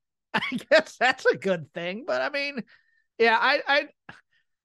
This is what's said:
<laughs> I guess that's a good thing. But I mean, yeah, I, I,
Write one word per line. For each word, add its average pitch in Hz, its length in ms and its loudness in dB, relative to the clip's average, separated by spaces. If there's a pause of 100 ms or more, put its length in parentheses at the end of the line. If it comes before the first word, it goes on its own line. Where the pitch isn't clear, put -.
(140)
<laughs> - 200 -20
I 214 80 0 (300)
guess - 280 2
that's 254 280 0
a 494 100 2
good 175 360 -4
thing. 185 340 -8
But 254 160 -2
I 269 60 -2
mean, 285 340 -6 (560)
yeah, 226 200 6
I, 285 280 2
I, 294 200 2 (760)